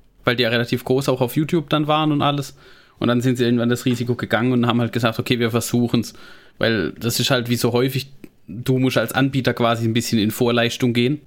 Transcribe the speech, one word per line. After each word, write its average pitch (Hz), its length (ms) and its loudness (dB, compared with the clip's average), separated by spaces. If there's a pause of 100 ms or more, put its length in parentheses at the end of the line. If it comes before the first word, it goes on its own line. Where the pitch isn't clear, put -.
(240)
weil 123 120 2
die 120 60 0
ja 117 60 2
relativ 120 360 -2
groß 135 260 0
auch 127 100 0
auf 123 160 -2
YouTube 156 340 -2
dann 156 160 0
waren 151 260 2
und 143 100 0
alles. 143 320 -2 (440)
Und - 100 0
dann 120 140 2
sind 127 140 0
sie 120 80 0
irgendwann 117 260 2
das 123 160 -2
Risiko 120 280 0
gegangen 113 380 0
und 120 140 2
haben 117 140 2
halt 117 120 -2
gesagt, 113 260 0
okay, 120 200 -2
wir 117 120 0
versuchen's. 117 640 0 (460)
Weil 107 340 2
das - 260 -4
ist 120 120 0
halt 123 180 0
wie 120 80 0
so 117 160 0
häufig, 131 380 -2 (360)
du 120 320 -2
musst 131 200 2
als 113 140 -2
Anbieter 127 420 0
quasi 117 320 0
ein 113 80 0
bisschen 117 240 0
in 107 120 2
Vorleistung 120 600 0
gehen 120 340 0